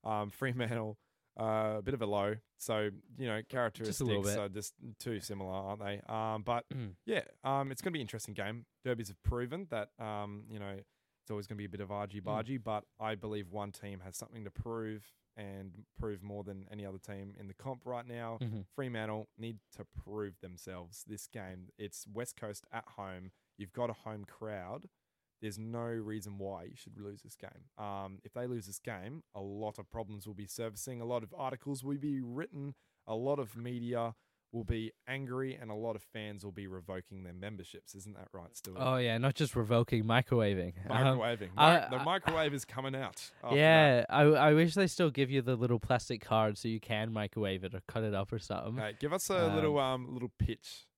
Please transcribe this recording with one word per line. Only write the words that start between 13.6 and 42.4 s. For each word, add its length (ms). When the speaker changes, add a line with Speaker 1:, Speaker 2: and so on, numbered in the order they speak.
Speaker 1:
team 300
has 140
something 280
to 80
prove 600
and 480
prove 240
more 200
than 280
any 140
other 140
team 380
in 100
the 60
comp 320
right 200
now. 360
Speaker 2:
Mm-hmm. 200
Speaker 1:
Fremantle 520
need 200
to 120
prove 560
themselves 680
this 200
game. 420
It's 280
West 300
Coast 340
at 180
home. 420
You've 160
got 160
a 40
home 320
crowd. 640
There's 180
no 260
reason 520
why 280
you 100
should 240
lose 240
this 120
game. 300
Um, 460
if 100
they 140
lose 200
this 120
game, 440
a 80
lot 380
of 100
problems 380
will 60
be 140
surfacing. 540
A 40
lot 180
of 120
articles 480
will 140
be 240
written. 540
A 80
lot 240
of 180
media 580
will 120
be 280
angry, 480
and 140
a 60
lot 220
of 40
fans 440
will 80
be 140
revoking 560
their 100
memberships. 600
Isn't 220
that 160
right, 240
Stuart? 240
Speaker 2:
Oh, 160
yeah, 220
not 180
just 200
revoking, 500
microwaving. 680
Um, 80
Speaker 1:
Microwaving. 600
Speaker 2:
I, 240
Speaker 1:
Mi-, 80
the 80
Speaker 2:
I, 60
Speaker 1:
microwave 500